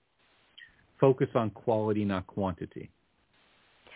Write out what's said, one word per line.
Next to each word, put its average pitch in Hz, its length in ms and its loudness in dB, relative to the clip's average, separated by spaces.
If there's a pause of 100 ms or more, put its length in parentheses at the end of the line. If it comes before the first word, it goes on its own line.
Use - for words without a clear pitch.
(1000)
Focus 135 340 4
on 113 180 0
quality, 107 540 0
not 95 220 -2
quantity. - 640 -6 (1080)